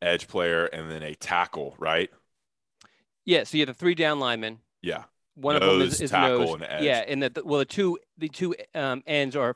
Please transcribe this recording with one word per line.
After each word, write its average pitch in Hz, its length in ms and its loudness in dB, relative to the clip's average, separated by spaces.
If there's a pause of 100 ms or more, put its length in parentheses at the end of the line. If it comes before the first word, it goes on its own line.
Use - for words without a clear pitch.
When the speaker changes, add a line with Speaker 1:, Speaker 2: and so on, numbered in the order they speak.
Speaker 1:
edge 87 280 0
player, 85 360 2
and 80 260 -6
then 78 120 -8
a 76 120 -10
tackle, 82 640 -2
right? 80 300 0 (1200)
Speaker 2:
Yeah, 160 180 4
so 151 140 -2
you 147 80 4
have - 20 -10
the 127 100 -12
three 175 160 2
down 156 240 0
linemen. 113 420 -4 (200)
Speaker 1:
Yeah. 80 240 -6 (300)
Speaker 2:
One 147 220 0
of - 60 4
them 95 180 6
is, 92 120 2
Speaker 1:
Nose, - 100 -2
Speaker 2:
is 143 80 -4
Speaker 1:
tackle, 98 280 4
Speaker 2:
nose. 80 160 2
Speaker 1:
and - 100 -10
edge. 76 180 -4
Speaker 2:
Yeah, 123 260 2
and 139 140 -2
the, 127 80 0
the, 135 140 -8
well, 147 140 2
the 139 60 2
two, 180 340 -2 (200)
the 156 100 -6
two, 170 260 -4 (200)
um, 135 320 -2
ends 143 280 0
are 123 220 0